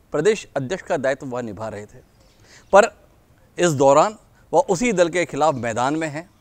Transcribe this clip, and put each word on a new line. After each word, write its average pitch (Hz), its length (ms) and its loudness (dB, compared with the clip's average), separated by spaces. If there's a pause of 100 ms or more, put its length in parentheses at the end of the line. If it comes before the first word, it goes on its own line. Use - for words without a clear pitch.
(120)
प्रदेश 175 340 0 (100)
अध्यक्ष 139 260 -6
का 180 140 -4
दायित्व 135 300 -4
वह 123 160 -8
निभा 110 260 -10
रहे 104 180 -14
थे, - 120 -20 (720)
पर 208 160 8 (680)
इस 175 140 2
दौरान 143 440 4 (360)
वह 160 80 4
उसी 220 320 -2
दल 175 160 2
के 170 160 -2
खिलाफ 151 300 -2
मैदान 120 420 -4
में 160 120 -6
हैं। 156 200 -12 (120)